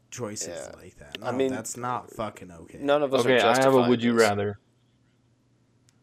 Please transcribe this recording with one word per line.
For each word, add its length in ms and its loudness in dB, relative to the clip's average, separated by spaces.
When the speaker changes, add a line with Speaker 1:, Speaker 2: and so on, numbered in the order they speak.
Speaker 1:
choices 380 -10
Speaker 2:
Yeah. 120 -18
Speaker 1:
like 160 -20
that." 240 -16
Speaker 2:
I 100 -6
Speaker 1:
No, 60 -6
Speaker 2:
mean, 140 -2
Speaker 1:
that's 260 -10
not 340 -8
fucking 400 -12
okay. 300 -20
Speaker 2:
none 220 0
of 100 -2
us 80 4
Speaker 3:
Okay, 140 4
Speaker 2:
are 20 6
Speaker 3:
I 40 4
have 100 4
a 100 4
Speaker 2:
justifying 280 4
Speaker 3:
would 140 2
you 100 2
Speaker 2:
this. 80 4
Speaker 3:
rather. 380 0